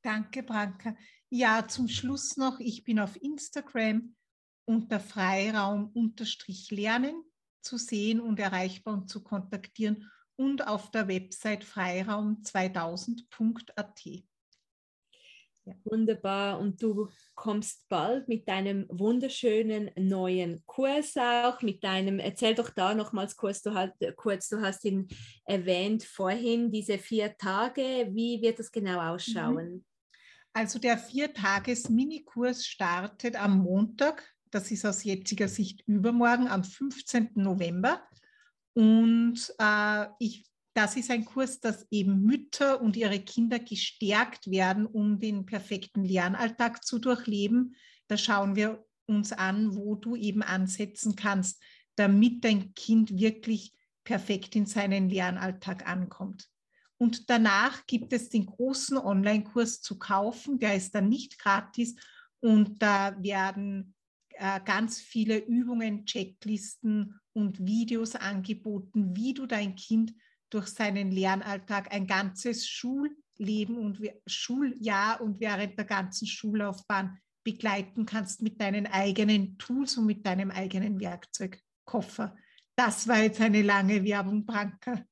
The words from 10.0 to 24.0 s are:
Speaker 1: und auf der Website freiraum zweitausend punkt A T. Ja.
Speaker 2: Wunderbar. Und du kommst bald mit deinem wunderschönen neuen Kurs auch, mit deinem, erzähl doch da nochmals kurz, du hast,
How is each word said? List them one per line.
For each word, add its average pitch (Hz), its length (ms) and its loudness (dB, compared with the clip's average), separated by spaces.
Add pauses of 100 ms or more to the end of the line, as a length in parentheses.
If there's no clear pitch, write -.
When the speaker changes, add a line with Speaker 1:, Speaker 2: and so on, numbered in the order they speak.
Speaker 1:
und 269 280 0
auf 202 240 -4
der 220 180 -2
Website 196 560 -4
freiraum 208 800 -2
zweitausend 185 840 -4
punkt - 480 -2
A 208 60 -4
T. - 400 -14 (1400)
Ja. 190 180 -16
Speaker 2:
Wunderbar. 208 760 0
Und 196 200 -2
du 214 280 -2 (260)
kommst - 540 -6
bald 233 400 0
mit 226 180 -4
deinem 196 400 -2
wunderschönen 220 1080 0
neuen 185 680 0
Kurs 285 520 -2
auch, 240 440 2
mit 202 220 -2
deinem, 190 360 0
erzähl 220 360 0
doch 226 140 -2
da 196 260 0
nochmals 214 400 -4
kurz, 202 280 -4
du 208 100 -2
hast, 190 220 -2 (200)